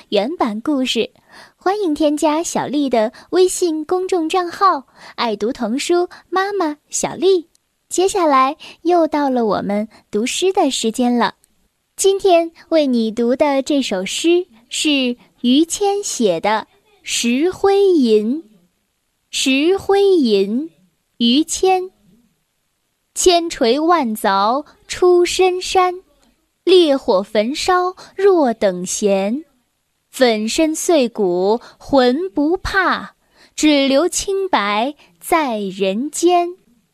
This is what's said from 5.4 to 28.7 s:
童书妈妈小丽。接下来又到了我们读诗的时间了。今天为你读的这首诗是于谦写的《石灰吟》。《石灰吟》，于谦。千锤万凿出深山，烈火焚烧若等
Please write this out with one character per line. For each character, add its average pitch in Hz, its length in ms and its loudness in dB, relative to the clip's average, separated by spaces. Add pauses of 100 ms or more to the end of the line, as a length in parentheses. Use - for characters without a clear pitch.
童 233 240 -4
书 349 320 0 (180)
妈 381 240 -4
妈 339 240 -4 (140)
小 - 240 -6
丽。 349 360 0 (380)
接 359 200 -2
下 381 180 0
来 269 320 2 (240)
又 330 240 2
到 294 240 -2
了 247 160 0
我 202 160 0
们 202 260 -4 (220)
读 208 160 -2
诗 359 260 -2
的 349 200 0
时 226 200 -2
间 240 240 0
了。 226 200 0 (600)
今 392 220 2
天 339 340 2 (180)
为 302 180 2
你 226 240 0
读 240 240 0
的 277 260 0
这 285 180 -2
首 202 240 -4
诗 349 440 0 (220)
是 269 460 -2 (260)
于 254 220 4
谦 403 380 -2
写 185 380 -2
的 208 260 -2 (380)
《石 262 480 -2
灰 392 380 2
吟》。 240 520 2 (880)
《石 294 480 0
灰 392 260 0
吟》， 247 640 2 (500)
于 240 260 2
谦。 370 480 -2 (1200)
千 339 340 2
锤 269 320 0
万 311 360 0
凿 214 500 -2 (220)
出 359 360 2
深 370 380 0
山， 359 320 0 (680)
烈 339 340 4
火 202 240 0
焚 220 340 -2
烧 359 400 0 (200)
若 359 360 4
等 185 320 -2